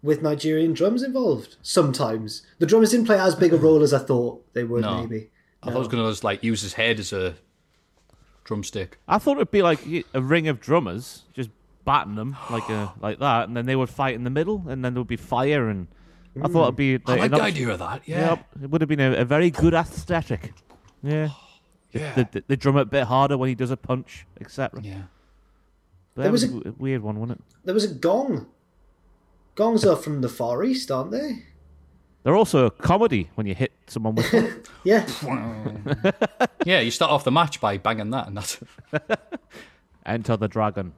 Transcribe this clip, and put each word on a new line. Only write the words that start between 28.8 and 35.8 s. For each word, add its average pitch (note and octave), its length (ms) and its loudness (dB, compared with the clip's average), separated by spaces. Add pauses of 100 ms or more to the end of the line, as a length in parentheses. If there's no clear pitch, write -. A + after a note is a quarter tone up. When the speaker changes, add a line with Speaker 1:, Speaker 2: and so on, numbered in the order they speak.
Speaker 1:
Gongs A3 300 2
are F3 100 6
from D3 240 -6
the B2 80 -2
Far A#2+ 380 -2
East, B3+ 260 -2
aren't C#3 200 -4
they? C4 340 -6 (760)
Speaker 3:
They're D3 120 2
also F3 300 4
a G#2+ 60 4
comedy G3 640 2
when A2 120 -4
you F#2+ 80 -4
hit B2+ 160 -2 (160)
someone A2 280 -4
with A2+ 180 0
one. A3+ 300 2 (100)
Speaker 1:
<laughs> - 100 -20
Yeah. G#3 220 4
Speaker 2:
<laughs> C3 1600 -4